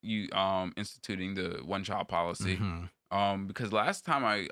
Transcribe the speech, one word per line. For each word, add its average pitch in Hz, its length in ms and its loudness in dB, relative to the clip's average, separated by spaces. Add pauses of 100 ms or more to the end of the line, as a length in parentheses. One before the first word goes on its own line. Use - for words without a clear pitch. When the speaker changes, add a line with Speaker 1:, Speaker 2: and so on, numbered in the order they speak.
Speaker 1:
you, 107 300 -2
um, 95 440 2
instituting 98 580 -6
the 90 300 -2
one 95 200 -2
child 98 240 -2
policy. 87 480 0
Speaker 2:
Mm-hmm. 90 600 -4
Speaker 1:
Um, 98 300 2
because 104 260 -4
last 117 320 2
time 143 200 2
I, 104 280 2